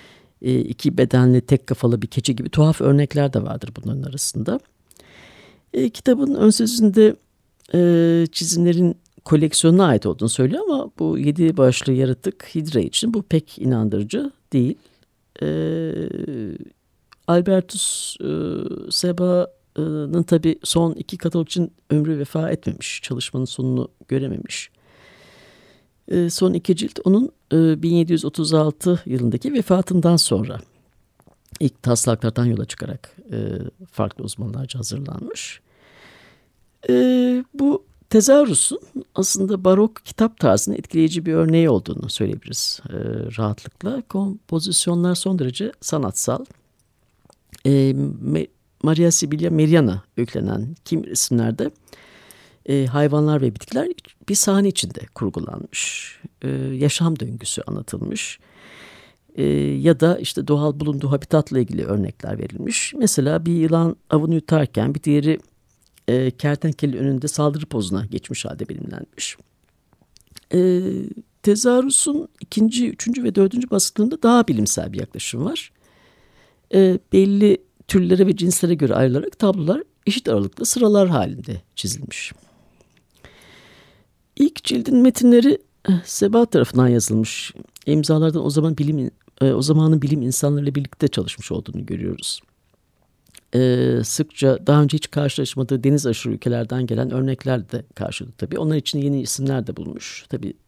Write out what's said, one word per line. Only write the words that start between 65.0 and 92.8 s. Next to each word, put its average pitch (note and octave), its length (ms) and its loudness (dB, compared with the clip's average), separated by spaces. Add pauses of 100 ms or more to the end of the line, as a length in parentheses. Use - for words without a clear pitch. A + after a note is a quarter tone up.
diğeri, D3 360 0 (680)
e, B2+ 220 2
kertenkele D3 680 -2
önünde C3+ 300 -2
saldırı D3+ 380 -2
pozuna G2 400 -4
geçmiş - 380 -8
halde - 240 -10
betimlenmiş. - 680 -12 (1200)
E, F3+ 280 2 (600)
tezahürüsün B3+ 880 2 (120)
ikinci, A3+ 500 0
üçüncü A#3+ 340 -4
ve G#3+ 100 -2
dördüncü G#3 360 2
baskılarında G#3+ 520 0
daha A#3 260 4
bilimsel G#2 440 -2
bir F#2+ 80 -8
yaklaşım - 440 -8
var. D#4+ 280 -8 (1000)
E, F#3+ 240 6 (140)
belli G3+ 500 4 (260)
türlere F#3 380 4
ve G3+ 100 2
cinslere F3 380 0
göre C#3+ 200 2
ayrılarak C3 440 0
tablolar G3 440 0 (240)
eşit G#3+ 220 -2
aralıklı G2+ 380 -2
sıralar G#3 420 4
halinde G#2 540 -2 (140)
çizilmiş. - 560 -8 (2000)
İlk - 280 0
cildin B3 320 0
metinleri, A#3+ 640 6 (300)
eh, F3+ 160 4
Seba A3+ 420 2
tarafından B2+ 420 4
yazılmış. A2+ 640 0 (340)
İmzalardan D#3 580 2
o D3 60 -2
zaman D3+ 280 0
bilim, D3 320 -2 (300)
e, C3+ 120 4
o B2 100 0
zamanın D#3 400 4
bilim C#3+ 200 0
insanlarıyla C#3+ 520 -2
birlikte C#3 340 -2
çalışmış - 440 -6
olduğunu F#2+ 340 -8
görüyoruz. F2+ 540 -8 (1160)